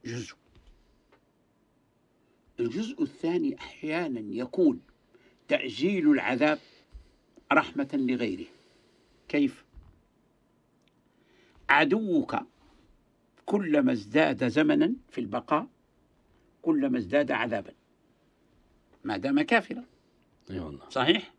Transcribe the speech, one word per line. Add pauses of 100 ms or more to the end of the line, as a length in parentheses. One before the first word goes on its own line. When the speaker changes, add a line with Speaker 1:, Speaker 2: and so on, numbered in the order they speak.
Speaker 1:
جزء. (2250)
الجزء
الثاني
أحيانا
يكون (680)
تأجيل
العذاب (960)
رحمة
لغيره. (840)
كيف؟ (2000)
عدوك (1080)
كلما
ازداد
زمنا (180)
في
البقاء (960)
كلما
ازداد
عذابا، (1300)
ما
دام
كافرا. (680)
Speaker 2:
أي
والله.
Speaker 1:
صحيح؟